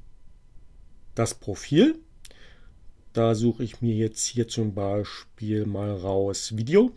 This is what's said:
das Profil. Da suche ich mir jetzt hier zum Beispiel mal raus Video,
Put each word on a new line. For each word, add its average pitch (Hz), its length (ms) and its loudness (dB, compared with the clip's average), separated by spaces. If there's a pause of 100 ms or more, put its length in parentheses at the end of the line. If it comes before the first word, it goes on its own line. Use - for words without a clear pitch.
(1160)
das 117 180 0
Profil. 190 640 2 (1160)
Da 117 200 4
suche 113 300 2
ich - 180 -8
mir 113 140 2
jetzt 110 300 -2
hier 117 220 -2
zum 107 280 -4
Beispiel 104 920 -4
mal 101 300 -4
raus 98 600 -2
Video, 170 420 4